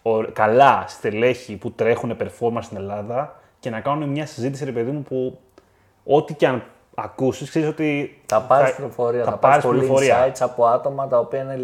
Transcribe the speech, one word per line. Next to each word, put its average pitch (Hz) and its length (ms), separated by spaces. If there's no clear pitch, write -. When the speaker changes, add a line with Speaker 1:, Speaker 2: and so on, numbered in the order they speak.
Speaker 1:
ο-, 110 200
καλά 110 560
στελέχη 113 680
που 101 160
τρέχουνε 113 480
performance 117 420
στην 104 140
Ελλάδα 104 640
και 127 100
να 110 100
κάνουν 143 280
μια 143 180
συζήτηση, 135 380
ρε 135 80
παιδί 117 180
μου, 147 120
που 131 360
ό,τι 151 300
και 156 120
αν 127 160
ακούσεις, 127 540
ξέρεις 156 200
ότι 151 580
Speaker 2:
Θα 110 140
πάρεις 131 300
Speaker 1:
θα, 127 60
Speaker 2:
πληροφορία, 120 480
Speaker 1:
θα 113 60
Speaker 2:
θα 104 60
πάρεις 135 280
Speaker 1:
πάρεις - 0
Speaker 2:
πολύ 123 140
Speaker 1:
πληροφορία. 131 540
Speaker 2:
insights - 80
από 120 260
άτομα 135 420
τα 139 100
οποία 135 240
είναι 135 220